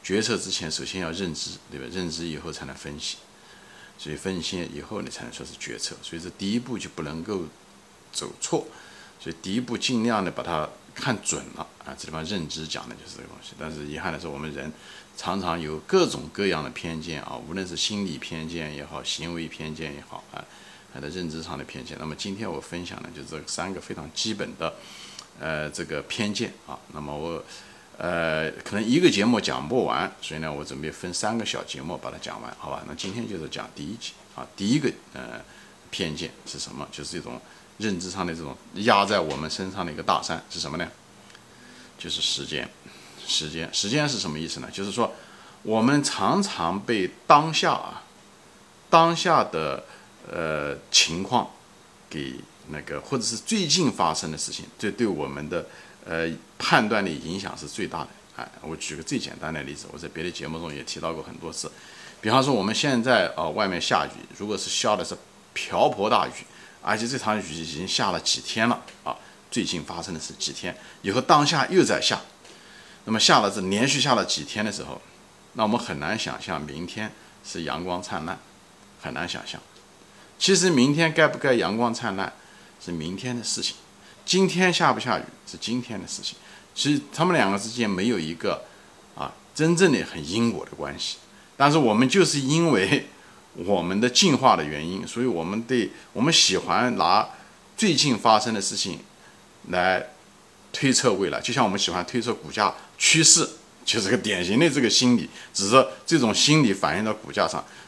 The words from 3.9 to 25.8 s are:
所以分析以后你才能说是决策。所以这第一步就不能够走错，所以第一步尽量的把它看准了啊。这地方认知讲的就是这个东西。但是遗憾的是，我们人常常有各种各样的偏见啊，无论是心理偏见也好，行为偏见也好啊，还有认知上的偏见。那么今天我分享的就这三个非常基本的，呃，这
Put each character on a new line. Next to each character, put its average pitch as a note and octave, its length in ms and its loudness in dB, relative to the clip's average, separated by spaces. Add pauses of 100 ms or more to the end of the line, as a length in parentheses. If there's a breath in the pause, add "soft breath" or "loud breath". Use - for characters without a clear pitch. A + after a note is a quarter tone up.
所 D2+ 120 -10
以 D2+ 40 -6
分 F#2+ 260 -4
析 F2+ 320 -6
以 - 80 -10
后 G#2 200 -10
你 - 80 -10
才 - 140 -12
能 - 80 -12
说 - 140 -12
是 - 140 -14
决 A1+ 180 -10
策。 - 260 -8
所 - 140 -10
以 D#2+ 40 -12
这 F2+ 100 -12
第 G2 200 -4
一 A#2 80 0
步 B2 200 -6
就 F2+ 100 -10
不 E2 140 -8
能 D#2 200 -8
够 F#2+ 200 -4 (680)
走 - 280 -8
错， - 260 -2 (540 loud breath)
所 E2+ 120 -8
以 E2 80 -10
第 F#2+ 140 -6
一 A2+ 60 2
步 A#2+ 180 -2
尽 A#2 260 0
量 A2 200 2
的 E2+ 80 -2
把 - 100 -6
它 D#2 260 -2 (280)
看 B2 280 -2
准 - 200 -4 (120)
了 D#2+ 120 -10 (180)
啊。 C#2 120 -12
这 - 80 -12
地 D#2+ 60 -12
方 D#2+ 120 -6
认 E2+ 240 -4
知 D#2 180 -8
讲 - 220 -8
的 A1 80 -14
就 - 60 -18
是 - 160 -16
这 - 40 -14
个 - 60 -16
东 - 140 -18
西。 - 180 -18
但 D#2 100 -8
是 D2+ 160 -8
遗 D2+ 140 -8
憾 E2 140 -4
的 D2+ 60 -8
是， E2+ 80 -10
我 C#2+ 100 -8
们 D2+ 160 -8
人 C#2+ 180 -8 (460 loud breath)
常 F#2+ 240 -2
常 E2+ 180 -2
有 D#2 200 -6
各 F3+ 260 4
种 C#2+ 260 -4
各 G2+ 160 0
样 E2 160 2
的 C2+ 60 -8
偏 D#2+ 320 -8
见 D#2+ 220 -8
啊， A1 120 -10 (120)
无 D2+ 60 -8
论 F#2+ 140 -6
是 E2+ 80 -10
心 G2+ 300 -2
理 D#2 120 -6
偏 D#2+ 300 -8
见 D#2+ 260 -6
也 C#2+ 120 -10
好， C#2+ 180 -10
行 E2 300 -6
为 E2 140 -6
偏 D#2 260 -10
见 D#2 200 -10
也 D2 140 -14
好 - 240 -14
啊， - 140 -12 (480 loud breath)
还 - 60 -12
有 C#2+ 100 -8
认 F2 200 -6
知 D#2+ 120 -8
上 D#2+ 160 -10
的 C#2+ 60 -8
偏 - 200 -12
见。 - 160 -12
那 D#2 60 -10
么 D#2 100 -8
今 G2 200 -8
天 G2+ 140 -8
我 D#2+ 120 -8
分 F2 240 -10
享 - 160 -12
的 - 80 -14
就 C#2 140 -14
这 D2+ 240 -12
三 F2+ 260 -6
个 F2 80 -10
非 - 120 -12
常 D2+ 200 -12
基 A2 200 -4
本 G2 240 -6
的， E2 180 -4 (640 loud breath)
呃， D2+ 300 -4
这 F2 140 -8